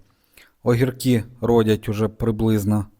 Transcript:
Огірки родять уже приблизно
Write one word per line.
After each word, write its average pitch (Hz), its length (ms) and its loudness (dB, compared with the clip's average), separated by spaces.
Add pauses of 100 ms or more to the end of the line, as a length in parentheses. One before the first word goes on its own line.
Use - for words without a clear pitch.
(640)
Огірки 123 600 0 (160)
родять 110 480 2
уже 107 200 -2
приблизно 107 800 -2 (120)